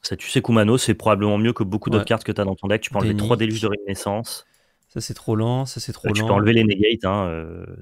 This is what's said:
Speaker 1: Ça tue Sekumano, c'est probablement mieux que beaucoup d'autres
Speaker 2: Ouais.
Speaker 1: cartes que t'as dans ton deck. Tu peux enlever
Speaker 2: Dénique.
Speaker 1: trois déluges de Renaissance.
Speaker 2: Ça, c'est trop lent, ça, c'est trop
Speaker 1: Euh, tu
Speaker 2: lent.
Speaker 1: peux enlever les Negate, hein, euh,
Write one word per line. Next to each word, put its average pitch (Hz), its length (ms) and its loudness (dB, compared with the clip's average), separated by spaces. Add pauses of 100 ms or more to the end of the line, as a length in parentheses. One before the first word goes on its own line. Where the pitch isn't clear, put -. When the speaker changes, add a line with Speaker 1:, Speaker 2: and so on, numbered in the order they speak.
Speaker 1:
Ça - 140 -8
tue - 120 -14
Sekumano, 113 500 4
c'est 113 160 2
probablement 104 440 2
mieux 113 140 2
que 117 100 -4
beaucoup 104 280 -2
d'autres 110 120 2
Speaker 2:
Ouais. - 60 -6
Speaker 1:
cartes 113 160 0
que 110 80 -4
t'as 101 120 -2
dans 95 120 -2
ton 101 100 -10
deck. 104 140 2
Tu - 100 -10
peux 104 60 -6
enlever 107 180 2
Speaker 2:
Dénique. 104 100 -2
Speaker 1:
trois 113 120 2
déluges 110 240 -2
de 110 80 0
Renaissance. 101 800 -6 (420)
Speaker 2:
Ça, 117 120 -8
c'est - 140 -10
trop 113 220 -2
lent, 123 300 0
ça, - 120 -12
c'est - 140 -10
trop - 160 -6
Speaker 1:
Euh, 107 40 0
tu 104 100 0
Speaker 2:
lent. 113 60 -2
Speaker 1:
peux 104 60 4
enlever 101 200 4
les 113 100 6
Negate, 107 400 2
hein, 95 240 0
euh, 82 380 -8 (160)